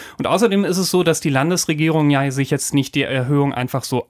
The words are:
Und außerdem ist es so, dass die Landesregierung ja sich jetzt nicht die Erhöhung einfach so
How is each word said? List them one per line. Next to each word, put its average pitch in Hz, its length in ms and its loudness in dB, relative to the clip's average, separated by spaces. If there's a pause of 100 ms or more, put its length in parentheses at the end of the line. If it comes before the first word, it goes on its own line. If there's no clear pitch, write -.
(200)
Und - 80 -2
außerdem 196 380 2
ist 175 120 -2
es 185 140 -2
so, 180 100 2
dass 165 180 0
die 151 120 -2
Landesregierung 156 800 2
ja 139 180 2
sich 135 220 -2
jetzt 139 240 -2
nicht 139 180 0
die 143 80 0
Erhöhung 139 540 0
einfach 123 300 -4
so 123 240 -2